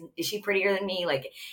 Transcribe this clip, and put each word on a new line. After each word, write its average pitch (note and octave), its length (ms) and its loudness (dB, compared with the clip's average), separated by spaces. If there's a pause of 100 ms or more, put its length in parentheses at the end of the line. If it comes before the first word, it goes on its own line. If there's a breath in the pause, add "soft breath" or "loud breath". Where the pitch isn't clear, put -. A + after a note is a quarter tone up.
(180)
is E3 80 0
she G#3 160 -2
prettier G3 320 4
than F#3+ 100 0
me? F3+ 220 0
Like, C#3 260 0 (200 loud breath)